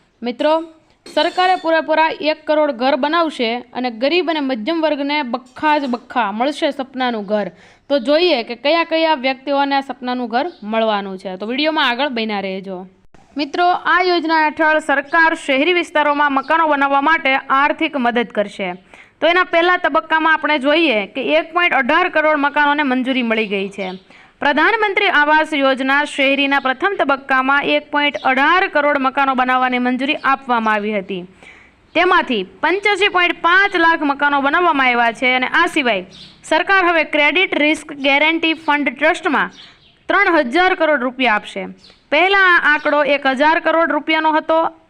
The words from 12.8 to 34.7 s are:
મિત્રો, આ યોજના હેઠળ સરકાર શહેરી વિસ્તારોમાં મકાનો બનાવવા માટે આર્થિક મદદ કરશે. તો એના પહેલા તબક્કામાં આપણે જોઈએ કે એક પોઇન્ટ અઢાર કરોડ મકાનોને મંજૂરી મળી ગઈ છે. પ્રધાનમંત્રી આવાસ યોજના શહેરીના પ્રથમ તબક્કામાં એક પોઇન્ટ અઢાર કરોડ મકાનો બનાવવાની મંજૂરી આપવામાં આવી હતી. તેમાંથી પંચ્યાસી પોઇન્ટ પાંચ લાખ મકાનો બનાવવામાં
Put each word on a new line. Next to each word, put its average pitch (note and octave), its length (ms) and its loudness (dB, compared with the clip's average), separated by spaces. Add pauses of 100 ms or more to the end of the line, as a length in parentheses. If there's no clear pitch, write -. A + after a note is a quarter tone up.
મિત્રો, D4+ 300 -2
આ F4+ 340 2
યોજના E4 440 0
હેઠળ D#4 340 2
સરકાર D#4 560 0
શહેરી D4 380 0
વિસ્તારોમાં D4 600 0
મકાનો D#4 360 0
બનાવવા C#4 320 2
માટે C#4+ 340 0
આર્થિક D4 640 0
મદદ A#3+ 300 0
કરશે. G3+ 460 -6 (480)
તો D4 60 2
એના F4+ 180 4
પહેલા F4+ 320 2
તબક્કામાં D#4+ 560 0
આપણે D4+ 260 0
જોઈએ C4+ 480 2
કે B3+ 160 -8
એક D#4+ 300 0
પોઇન્ટ F4 220 0
અઢાર D4+ 340 2
કરોડ D#4 280 2
મકાનોને C#4+ 460 0
મંજૂરી B3+ 400 0
મળી A3 240 0
ગઈ G3 220 -4
છે. F#3+ 220 -10 (500)
પ્રધાનમંત્રી G4 680 2
આવાસ D#4 460 2
યોજના C4+ 500 2
શહેરીના C#4 560 0
પ્રથમ C4+ 380 -2
તબક્કામાં C4+ 680 0
એક D4 260 -2
પોઇન્ટ D4 260 0
અઢાર D4+ 520 2
કરોડ D4 300 0
મકાનો C4+ 360 0
બનાવવાની B3+ 440 0
મંજૂરી B3+ 360 -2
આપવામાં B3 600 -2
આવી G#3+ 240 -4
હતી. F#3 240 -8 (720)
તેમાંથી E4 480 2 (180)
પંચ્યાસી G4+ 480 0
પોઇન્ટ F4 340 0
પાંચ F#4+ 340 2
લાખ E4 260 2
મકાનો C#4+ 400 0
બનાવવામાં D4 440 2